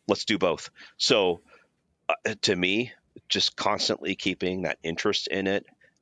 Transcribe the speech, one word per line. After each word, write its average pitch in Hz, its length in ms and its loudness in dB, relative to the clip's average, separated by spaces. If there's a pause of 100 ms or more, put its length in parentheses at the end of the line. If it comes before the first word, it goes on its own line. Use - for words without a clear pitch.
let's 101 160 2
do 107 140 0
both. 87 320 0 (260)
So, 95 460 2 (680)
uh, - 360 -2
to 101 120 4
me, 98 380 0 (340)
just - 300 -2
constantly 98 580 -2
keeping 92 460 -2
that 76 200 -2
interest 85 460 -2
in 95 200 -2
it 98 180 -2 (360)